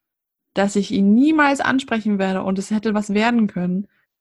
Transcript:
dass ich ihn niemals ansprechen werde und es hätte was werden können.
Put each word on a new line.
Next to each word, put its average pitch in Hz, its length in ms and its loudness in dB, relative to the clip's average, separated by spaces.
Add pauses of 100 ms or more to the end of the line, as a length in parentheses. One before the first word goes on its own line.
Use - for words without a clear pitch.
(540)
dass 202 220 0
ich 196 160 -4
ihn 196 220 4
niemals 285 460 2
ansprechen 220 580 -2
werde 190 260 -2
und 190 140 -2
es 196 120 -8
hätte 214 240 -2
was 208 200 -2
werden 226 340 2
können. 180 400 -4 (320)